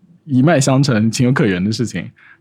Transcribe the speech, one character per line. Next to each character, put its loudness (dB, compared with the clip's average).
一 0
脉 4
相 2
承、 0
情 0
有 2
可 0
原 -2
的 -2
事 -4
情。 -10